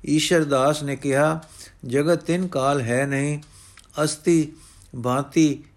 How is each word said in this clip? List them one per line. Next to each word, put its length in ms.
ਈਸ਼ਰ 380
ਦਾਸ 380
ਨੇ 140
ਕਿਹਾ, 440
"ਜਗਤ 360
ਤਿੰਨ 240
ਕਾਲ 340
ਹੈ 260
ਨਹੀਂ, 340
ਅਸਤੀ, 480
ਭਾਂਤੀ, 580